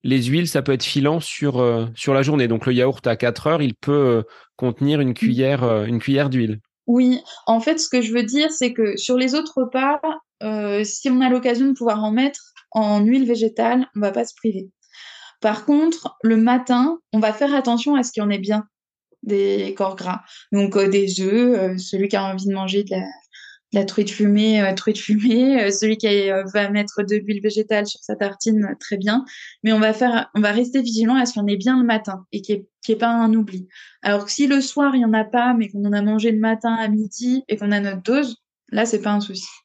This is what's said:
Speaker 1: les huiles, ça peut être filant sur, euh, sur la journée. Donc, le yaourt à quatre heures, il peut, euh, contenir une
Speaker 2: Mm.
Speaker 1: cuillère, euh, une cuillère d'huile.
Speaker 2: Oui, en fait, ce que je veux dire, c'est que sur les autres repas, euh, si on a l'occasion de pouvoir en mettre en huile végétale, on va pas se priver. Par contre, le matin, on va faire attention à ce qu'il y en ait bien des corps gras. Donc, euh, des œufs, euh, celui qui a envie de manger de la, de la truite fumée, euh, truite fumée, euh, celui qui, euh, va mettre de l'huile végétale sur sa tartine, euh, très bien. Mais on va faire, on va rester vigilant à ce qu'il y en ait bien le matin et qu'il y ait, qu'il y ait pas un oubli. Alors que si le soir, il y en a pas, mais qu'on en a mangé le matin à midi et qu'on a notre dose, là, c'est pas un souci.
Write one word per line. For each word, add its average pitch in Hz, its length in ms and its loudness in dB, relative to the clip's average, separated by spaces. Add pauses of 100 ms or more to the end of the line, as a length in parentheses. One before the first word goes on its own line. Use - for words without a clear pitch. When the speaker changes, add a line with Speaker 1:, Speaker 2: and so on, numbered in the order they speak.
Speaker 1:
les 127 180 0
huiles, 151 260 0
ça 147 140 -2
peut 135 120 0
être 127 120 -2
filant 147 340 0
sur, 143 400 -4
euh, 117 360 2
sur - 180 -2
la 135 80 4
journée. 139 260 2
Donc, 113 200 -2
le 131 60 2
yaourt 123 340 0
à 117 80 2
quatre 120 320 -2
heures, 156 160 0
il 123 100 -2
peut, - 180 -4
euh, 127 320 4 (340)
contenir 139 440 0
une 131 80 2
Speaker 2:
Mm. 120 60 -2
Speaker 1:
cuillère, 127 480 0
euh, 110 220 2
une 117 120 -2
cuillère 139 320 0
d'huile. 113 300 -2 (280)
Speaker 2:
Oui, 254 320 4 (280)
en 226 120 2
fait, 311 200 -2
ce - 100 -4
que 247 140 0
je 220 100 -4
veux 240 80 0
dire, 277 300 0
c'est 254 200 -2
que 220 240 -2
sur - 220 -2
les 254 160 0
autres 311 220 -4
repas, 269 440 -2 (440)
euh, 208 400 -4
si 208 260 -4
on 254 120 2
a 254 80 4
l'occasion 247 360 2
de 269 80 2
pouvoir 220 300 -2
en 214 80 -2
mettre 269 420 -2 (160)
en 208 320 2
huile 247 240 4
végétale, 233 680 0
on 208 60 -4
va 202 100 0
pas 233 120 -2
se - 120 -10
priver. 190 340 -4 (720)
Par 220 240 -2
contre, 311 560 0
le 226 160 4
matin, 247 600 2 (120)
on 214 60 0
va 214 160 2
faire 285 220 0
attention 254 400 0
à 254 80 2
ce 247 80 -6
qu'il 220 100 -4
y 208 40 -2
en 202 40 0
ait 202 80 0
bien 208 300 -2 (560)
des 196 520 0
corps 190 200 -4
gras. 185 260 -8 (300)
Donc, 202 260 0
euh, 196 100 4
des 190 340 2
œufs, 226 380 2
euh, 185 200 -2
celui 190 280 -4
qui 196 100 -2
a 196 60 0
envie 190 220 -6
de 196 80 0
manger 190 300 -2
de 202 80 -8
la, 190 80 -2
de - 800 -8
la 196 60 0
truite 202 260 -2
fumée, 208 500 2
euh, 190 120 2
truite 208 260 -2
fumée, 233 640 2
euh, 202 80 2
celui 214 260 0
qui, 214 100 -2
euh, 196 360 2 (100)
va 202 160 0
mettre 208 320 -2
de 202 140 0
l'huile 208 260 -4
végétale 214 460 0
sur - 140 -12
sa 208 140 -8
tartine, 208 480 -2
euh, 196 160 -4
très - 180 -8
bien. 214 280 -2 (380)
Mais 220 100 2
on 214 60 4
va 214 140 2
faire, 233 420 0
on 208 60 2
va 208 100 2
rester 247 320 0
vigilant 226 320 0
à 262 100 4
ce 233 80 -6
qu'il 208 80 -4
y 202 40 -2
en - 20 0
ait 202 100 0
bien 247 220 2
le 247 60 4
matin 214 460 -2
et 208 100 -8
qu'il 208 140 -2
y - 40 -8
ait, 196 80 -16 (160)
qu'il 226 100 0
y - 20 4
ait 214 40 -10
pas 233 100 0
un 226 240 2
oubli. 190 340 -2 (360)
Alors 202 220 0
que 208 60 -10
si 285 140 0
le 277 160 2
soir, 277 340 0
il 254 60 4
y 233 40 2
en 220 80 2
a 220 100 2
pas, 240 320 0
mais 214 140 0
qu'on 202 160 -4
en 202 80 0
a 208 100 0
mangé 214 280 2
le 220 80 0
matin 220 360 0
à 226 120 -2
midi 226 600 -2
et 214 100 -2
qu'on 208 140 -2
a 208 80 0
notre 196 240 -6
dose, 247 340 -2 (320)
là, 214 160 0
c'est 220 160 -2
pas 208 100 -2
un 208 100 0
souci. 190 260 -12 (180)